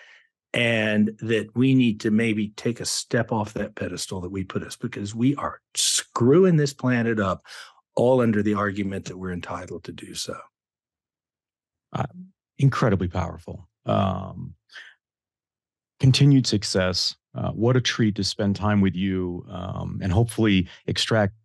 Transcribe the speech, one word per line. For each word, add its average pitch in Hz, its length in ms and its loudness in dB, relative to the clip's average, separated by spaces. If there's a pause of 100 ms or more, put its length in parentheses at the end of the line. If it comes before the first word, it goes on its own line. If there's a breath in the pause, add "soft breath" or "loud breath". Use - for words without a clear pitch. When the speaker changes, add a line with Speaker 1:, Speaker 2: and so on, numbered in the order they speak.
(560 loud breath)
Speaker 1:
And 107 640 2
that 110 360 -2
we 131 180 4
need 120 280 4
to 113 100 0
maybe 107 380 2
take - 300 -6
a - 60 -8
step - 460 -2
off 107 220 -2
that 101 200 -6
pedestal 95 480 -8
that 90 100 -10
we 95 120 -4
put 92 180 -8
us, 85 140 -14
because 107 400 -8
we 127 200 2
are - 240 -8 (140)
screwing 160 840 4
this 143 160 0
planet 117 460 0
up 95 240 -2 (520 loud breath)
all 123 260 4
under 107 220 2
the 104 100 2
argument 98 520 -4
that 92 120 -12
we're 92 140 -8
entitled 87 540 -10
to 87 60 -12
do - 220 -16
so. - 240 -8 (1500)
Speaker 2:
Uh, - 140 -4 (540)
incredibly 107 480 2
powerful. 85 600 -8 (180)
Um, 92 680 -2 (1500 loud breath)
continued 135 480 6
success. 92 680 -2 (200)
Uh, 90 160 -4
what 117 240 2
a 123 60 2
treat 110 340 0
to 98 80 -2
spend 101 320 -2
time 101 260 2
with 95 140 2
you, 92 540 -4
um, 90 540 -8
and 98 80 -2
hopefully 107 560 4 (180 loud breath)
extract 101 480 0 (120)